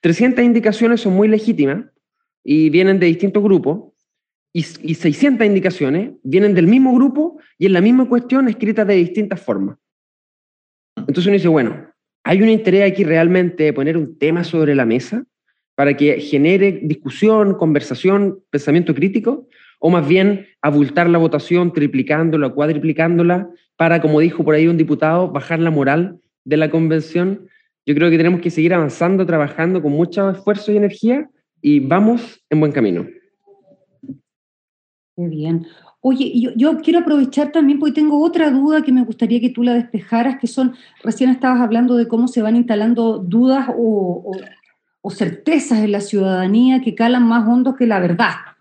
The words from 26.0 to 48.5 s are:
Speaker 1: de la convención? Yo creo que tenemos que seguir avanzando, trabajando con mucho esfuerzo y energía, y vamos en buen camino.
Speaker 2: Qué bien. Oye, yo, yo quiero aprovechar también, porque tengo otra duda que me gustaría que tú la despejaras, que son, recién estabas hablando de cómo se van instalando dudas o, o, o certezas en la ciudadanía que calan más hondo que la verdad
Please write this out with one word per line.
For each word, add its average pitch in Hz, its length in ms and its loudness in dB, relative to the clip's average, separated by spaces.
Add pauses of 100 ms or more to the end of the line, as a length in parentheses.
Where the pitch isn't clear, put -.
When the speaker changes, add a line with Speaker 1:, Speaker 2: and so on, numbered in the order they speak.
Speaker 1:
de 151 120 -2
la 156 140 0
convención? 165 760 -2 (360)
Yo 147 100 -4
creo 160 140 2
que 165 80 2
tenemos 170 240 2
que 175 100 -4
seguir 165 220 0
avanzando, 175 540 0
trabajando 165 560 -2
con 147 100 -2
mucho 175 380 -2
esfuerzo 202 420 -4
y 208 40 2
energía, 226 520 -2 (320)
y 147 200 2
vamos 208 680 0
en 156 120 0
buen 151 120 0
camino. 92 340 -2 (2000)
Speaker 2:
Qué 175 120 -6
bien. 160 380 -4 (340)
Oye, 262 340 -2
yo, 240 220 -2
yo 302 220 2
quiero 339 220 0
aprovechar 294 520 -2
también, 294 260 2
porque 294 160 -2
tengo 302 300 2
otra 330 260 0
duda 294 320 2
que 269 100 0
me 254 120 2
gustaría 226 360 -2
que 240 100 0
tú 240 120 -6
la 240 120 0
despejaras, 240 640 -4
que 240 60 -4
son, 254 280 -2 (280)
recién 254 280 0
estabas 254 300 0
hablando 240 360 0
de 233 120 0
cómo 233 200 0
se 240 140 -2
van 220 140 0
instalando 226 600 0
dudas 247 520 0
o, 196 600 -2
o, - 20 -8 (720)
o 175 80 -10
certezas 220 720 -2
en 214 120 0
la 202 80 -2
ciudadanía 202 800 0
que 233 140 -4
calan 240 320 2
más 226 200 2
hondo 247 300 0
que 247 100 0
la 208 140 0
verdad 175 320 0 (280)